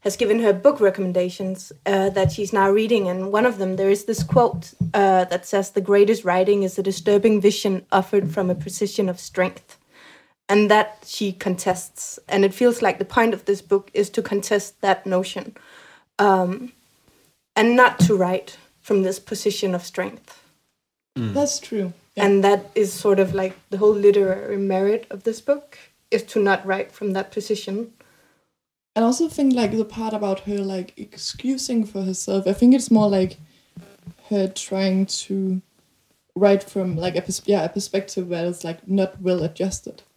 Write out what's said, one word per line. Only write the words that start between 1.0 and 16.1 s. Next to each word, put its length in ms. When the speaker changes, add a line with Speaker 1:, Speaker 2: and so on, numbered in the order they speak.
Speaker 1:
uh, 260
that 200
she's 220
now 180
reading. 380
And 240
one 120
of 140
them, 160
there 160
is 140
this 180
quote, 500
uh, 300
that 200
says, 260
"The 100
greatest 440
writing 380
is 160
a 40
disturbing 580
vision 500
offered 420
from 180
a 40
position 540
of 100
strength." 600
And 220
that 340
she 280
contests. 960
And 160
it 100
feels 280
like 180
the 40
point 160
of 120
this 160
book 320
is 160
to 120
contest 580
that 260
notion, 500